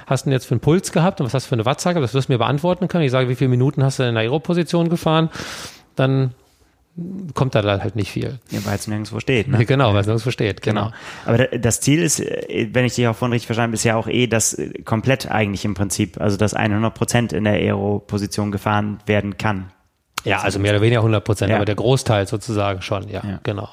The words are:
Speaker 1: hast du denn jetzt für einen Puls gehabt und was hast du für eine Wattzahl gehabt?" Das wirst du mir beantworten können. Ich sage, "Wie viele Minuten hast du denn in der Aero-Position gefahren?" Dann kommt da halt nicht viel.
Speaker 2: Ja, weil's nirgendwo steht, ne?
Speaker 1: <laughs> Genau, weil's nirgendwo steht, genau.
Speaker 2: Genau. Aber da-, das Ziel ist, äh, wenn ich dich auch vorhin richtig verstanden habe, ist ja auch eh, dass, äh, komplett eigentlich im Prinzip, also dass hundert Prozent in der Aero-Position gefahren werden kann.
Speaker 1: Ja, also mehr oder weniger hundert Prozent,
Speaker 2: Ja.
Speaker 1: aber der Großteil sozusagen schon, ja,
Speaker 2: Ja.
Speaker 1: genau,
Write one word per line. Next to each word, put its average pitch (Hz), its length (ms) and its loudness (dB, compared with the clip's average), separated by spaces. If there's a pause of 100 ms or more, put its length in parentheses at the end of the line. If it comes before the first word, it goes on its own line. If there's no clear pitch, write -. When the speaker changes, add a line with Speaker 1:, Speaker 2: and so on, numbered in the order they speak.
Speaker 1:
hast 135 200 -2
du 147 40 0
denn 139 40 2
jetzt 123 120 0
für 123 100 0
einen 113 60 0
Puls 170 300 2
gehabt 185 300 2
und 131 60 0
was 113 60 -4
hast 135 120 -2
du - 40 -18
für 135 60 0
eine 107 100 0
Wattzahl 151 280 0
gehabt?" 160 100 0
Das 117 100 -2
wirst 135 140 0
du 139 60 2
mir 117 60 2
beantworten 151 500 0
können. 170 160 2
Ich 123 60 0
sage, 127 180 2
"Wie 127 60 0
viele 135 140 0
Minuten 131 340 2
hast 135 160 0
du 131 40 0
denn 120 60 0
in 117 60 -2
der 110 100 2
Aero-Position 170 640 0
gefahren?" 160 400 2 (680)
Dann 135 380 2 (1000)
kommt 127 220 0
da 107 80 4
halt 101 320 0
nicht 104 160 -4
viel. 117 280 -6 (100)
Speaker 2:
Ja, 107 160 -6
weil's 101 220 -4
nirgendwo 107 340 -6
steht, 120 260 0
ne? 113 180 2
Speaker 1:
<laughs> - 0 -
Genau, 131 280 4
weil's 101 140 2
nirgendwo 113 240 0
steht, 104 300 -2
genau. 107 240 -2
Speaker 2:
Genau. 113 100 -8 (300)
Aber 113 120 4
da-, 123 200 2
das 113 220 2
Ziel 147 220 4
ist, 165 180 0
äh, - 540 -4
wenn 127 100 2
ich 120 120 0
dich 120 120 2
auch 113 80 2
vorhin 123 160 -2
richtig 117 140 0
verstanden 117 240 0
habe, 113 60 -2
ist 107 100 -2
ja 113 100 4
auch 113 120 -2
eh, 120 200 2
dass, 110 260 0
äh, - 300 -8
komplett 127 480 0
eigentlich 101 320 0
im 104 120 -2
Prinzip, 101 440 -2
also 101 160 0
dass 101 180 0
hundert 107 420 0
Prozent 117 360 0
in 98 140 -2
der 104 80 4
Aero-Position 101 1000 -2
gefahren 104 540 0
werden 101 320 0
kann. 95 340 -4 (540)
Speaker 1:
Ja, 101 160 0
also 101 180 -2
mehr 101 140 2
oder 104 80 2
weniger 117 200 4
hundert 110 220 4
Prozent, 101 280 0
Speaker 2:
Ja. 110 40 4
Speaker 1:
aber 107 100 0
der 104 100 -2
Großteil 107 520 2
sozusagen 101 540 -4
schon, 101 260 -4
ja, 98 180 -8
Speaker 2:
Ja. 98 180 -6
Speaker 1:
genau, 101 300 -6